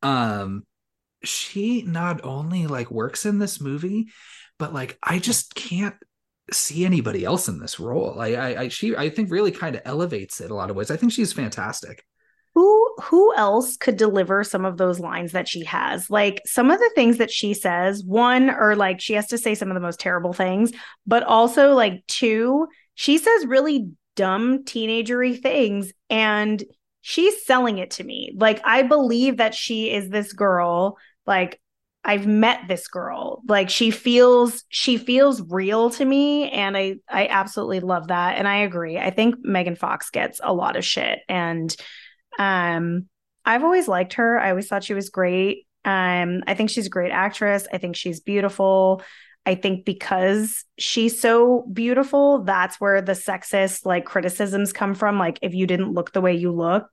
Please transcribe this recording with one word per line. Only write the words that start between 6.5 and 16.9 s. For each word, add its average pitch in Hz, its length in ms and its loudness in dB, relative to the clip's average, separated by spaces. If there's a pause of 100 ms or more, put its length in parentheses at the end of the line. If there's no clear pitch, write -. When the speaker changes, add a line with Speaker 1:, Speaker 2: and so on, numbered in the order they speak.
Speaker 1:
see 165 340 -2
anybody 107 380 0
else 123 240 -2
in 85 120 -8
this - 180 -12
role. 120 420 -6
I, 113 120 -4
I, 123 300 -4
I, 131 60 -6
she, 214 280 -4
I 147 140 -4
think 202 200 -4
really 190 220 0
kinda 143 340 -8
elevates 143 540 -6
it 95 100 -12
a 107 40 -8
lot 101 160 -6
of 98 60 -6
ways. 104 140 -6
I 151 60 -4
think 233 160 2
she's 220 200 -2
fantastic. - 720 -10 (500)
Speaker 2:
Who, 427 480 6
who 381 340 6
else 214 400 2
could 220 200 0
deliver 196 460 2
some 190 220 -4
of 185 120 -4
those 180 220 0
lines 175 340 -8
that 180 140 -4
she 170 200 -8
has? - 440 -4
Like, 202 360 0
some 254 240 4
of 370 100 4
the 466 140 4